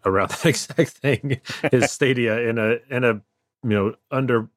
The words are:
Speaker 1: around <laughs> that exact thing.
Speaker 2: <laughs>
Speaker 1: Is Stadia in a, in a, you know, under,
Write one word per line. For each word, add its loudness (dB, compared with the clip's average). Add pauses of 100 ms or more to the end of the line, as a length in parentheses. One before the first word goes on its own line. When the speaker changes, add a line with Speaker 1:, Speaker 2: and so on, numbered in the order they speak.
Speaker 1:
around 2
<laughs> -8
that 2
exact 0
thing. -2 (140)
Speaker 2:
<laughs> -2
Speaker 1:
Is 4
Stadia 0
in -2
a, 2 (120)
in 0
a, 4 (500)
you -2
know, 0 (160)
under, 0